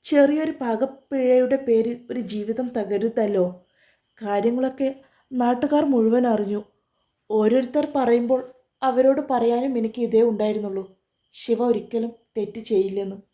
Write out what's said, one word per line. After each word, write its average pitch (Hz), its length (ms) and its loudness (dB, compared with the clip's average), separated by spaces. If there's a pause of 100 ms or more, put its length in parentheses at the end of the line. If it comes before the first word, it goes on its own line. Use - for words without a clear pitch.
ചെറിയൊരു 302 480 2
പാകപ്പിഴയുടെ 254 1040 0
പേരിൽ 240 400 0 (100)
ഒരു 240 140 -8
ജീവിതം 214 480 -6
തകരുതല്ലോ." 208 800 -2 (720)
"കാര്യങ്ങളൊക്കെ 240 680 -2 (420)
നാട്ടുകാർ 254 540 2
മുഴുവൻ 247 420 4
അറിഞ്ഞു. 208 340 0 (680)
ഓരോരുത്തർ 247 640 2
പറയുമ്പോൾ 240 500 2 (400)
അവരോട് 262 400 4
പറയാനും 247 540 0
എനിക്ക് 226 260 -4
ഇതേ 226 200 2
ഉണ്ടായിരുന്നുള്ളൂ, 208 640 -2 (500)
ശിവ 233 320 -2
ഒരിക്കലും 226 460 -4 (180)
തെറ്റ് 214 300 -8
ചെയ്യില്ലെന്ന്." 196 560 -4 (180)